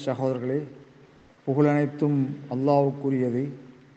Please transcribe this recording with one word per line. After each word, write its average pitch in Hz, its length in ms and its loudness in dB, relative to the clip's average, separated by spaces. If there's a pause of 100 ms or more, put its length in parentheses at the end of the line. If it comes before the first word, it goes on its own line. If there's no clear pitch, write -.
சகோதரர்களே, 131 580 -2 (840)
புகழனைத்தும் 147 800 2 (240)
அல்லாஹ்வுக்குரியது. 135 1000 0 (480)